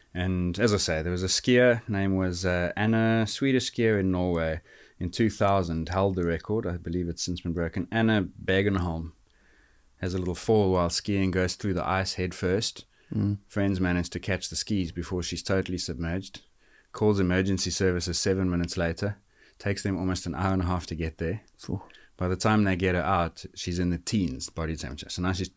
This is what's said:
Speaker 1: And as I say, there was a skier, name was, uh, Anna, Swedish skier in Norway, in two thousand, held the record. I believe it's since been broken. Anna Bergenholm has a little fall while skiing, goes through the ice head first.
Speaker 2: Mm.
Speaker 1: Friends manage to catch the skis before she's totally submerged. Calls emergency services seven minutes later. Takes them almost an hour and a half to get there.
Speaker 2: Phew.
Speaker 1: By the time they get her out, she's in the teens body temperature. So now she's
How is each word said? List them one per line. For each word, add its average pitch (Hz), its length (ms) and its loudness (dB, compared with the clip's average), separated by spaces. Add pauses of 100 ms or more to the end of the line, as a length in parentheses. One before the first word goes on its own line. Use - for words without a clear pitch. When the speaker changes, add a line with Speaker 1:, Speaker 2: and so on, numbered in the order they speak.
(140)
Speaker 1:
And 90 460 -2
as 107 140 4
I 98 40 4
say, 80 240 0
there 85 100 -2
was 90 120 -2
a 95 40 0
skier, 123 600 4
name 98 300 0
was, 92 280 0
uh, 87 300 0
Anna, 113 500 2
Swedish 131 460 0
skier 110 280 2
in 95 120 2
Norway, 85 480 0 (400)
in 90 100 -4
two 113 200 2
thousand, 90 600 2
held 95 260 2
the 90 100 0
record. 98 420 -2
I 87 100 -4
believe 85 300 -4
it's 85 160 -6
since 87 180 -4
been 87 120 -2
broken. 85 380 -2
Anna 110 360 2 (180)
Bergenholm 90 680 0 (880)
has 90 120 -2
a 95 40 0
little 90 180 -2
fall 104 360 4
while 87 180 4
skiing, 98 420 0
goes 92 240 2
through 98 200 -2
the 85 120 -2
ice 95 280 0
head 90 180 -2
first. - 520 -2 (300)
Speaker 2:
Mm. 104 220 0 (100)
Speaker 1:
Friends 98 320 0
manage 90 320 0
to - 80 -6
catch 92 300 -4
the 80 60 -8
skis 92 360 -2
before 87 320 -4
she's 85 200 -6
totally 95 340 0
submerged. 85 640 -6 (500)
Calls 107 280 2
emergency 92 520 2
services 90 480 0
seven 95 300 2
minutes 87 280 -2
later. 87 400 -2 (420)
Takes 101 240 -4
them 95 140 0
almost 92 280 -2
an 82 100 -4
hour 95 180 0
and 95 100 2
a - 20 0
half 90 220 -2
to 82 80 -6
get 80 240 -4
there. 87 220 -4 (160)
Speaker 2:
Phew. - 240 -6 (360)
Speaker 1:
By 90 100 -2
the 92 80 0
time 107 280 4
they 95 120 2
get 90 200 2
her 87 60 2
out, 85 440 0 (100)
she's 87 240 -4
in 90 120 2
the 85 60 0
teens 80 520 -2
body 80 260 -4
temperature. 73 340 -10
So - 120 -6
now 90 120 2
she's 90 240 -4